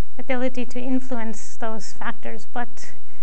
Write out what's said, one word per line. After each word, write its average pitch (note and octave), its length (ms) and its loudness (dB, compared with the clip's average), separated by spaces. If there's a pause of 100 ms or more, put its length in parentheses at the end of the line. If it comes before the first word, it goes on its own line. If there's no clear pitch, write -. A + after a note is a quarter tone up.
(200)
ability B3+ 480 0
to - 120 0
influence B3 760 0
those A3 380 0
factors, A3+ 600 0
but, - 400 0 (300)